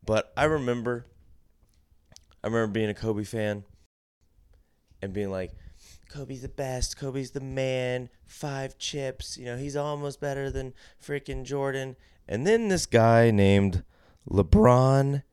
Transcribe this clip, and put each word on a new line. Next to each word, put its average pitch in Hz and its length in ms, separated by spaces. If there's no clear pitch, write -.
But 107 320
I 135 80
remember, 123 640
I - 40
remember 113 260
being 110 160
a 104 60
Kobe 107 300
fan 104 400
and 98 100
being 98 180
like, 92 220
"Kobe's 135 340
the 127 60
best. 127 480
Kobe's 135 360
the 143 80
man. 127 680
Five 135 540
chips. - 580
You 131 80
know, 120 120
he's 139 200
almost 143 440
better 139 300
than 131 240
freaking 135 420
Jordan." 135 520
And 120 200
then 226 220
this 185 180
guy 113 440
named 98 540
LeBron 135 960